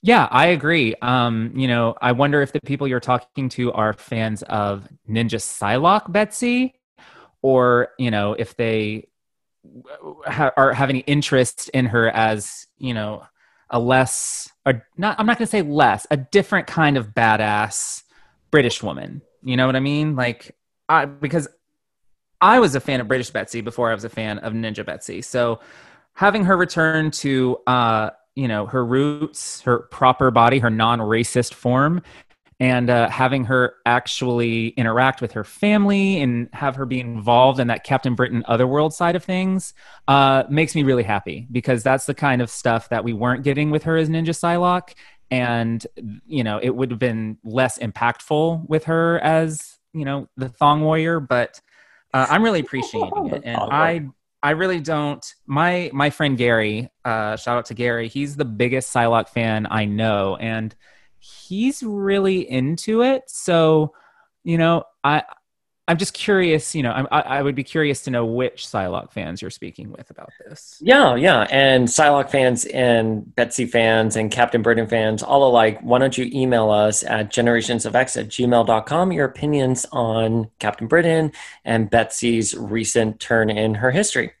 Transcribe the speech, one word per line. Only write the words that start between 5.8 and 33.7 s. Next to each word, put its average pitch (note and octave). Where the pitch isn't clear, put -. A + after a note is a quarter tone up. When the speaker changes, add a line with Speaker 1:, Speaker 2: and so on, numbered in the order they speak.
Speaker 1:
Betsy, A#3+
or, B2
you B2
know, G#2
if -
they A2
ha-, D3
or C3+
have C3
any C3
interest C#3+
in B2+
her A#2
as, A2
you B2+
know, G#2+
a B2
less, -
a, C3+
not, G3+
I'm G#3+
not A#3
gonna A3+
say G#3
less, C#3+
a D3+
different F3+
kind D3
of A2+
badass G#2+
British B2+
woman. F2+
You B2+
know B2+
what C3
I C3
mean? D3
Like, B2
I, D#3
because C#3+
I A3
was D3+
a C3
fan C3
of A2
British B2+
Betsy A2+
before A2+
I A2+
was G#2+
a A#2
fan G#2+
of A2+
Ninja A2
Betsy. F2+
So A#2+
having G3+
her F#3
return D#3+
to, C3
uh, A2+
you C3+
know, G#2+
her B2
roots, D3
her A#2+
proper B2+
body, A#2+
her A#2
non-racist A2+
form, C#3
and, B2
uh, A#2+
having C3
her B2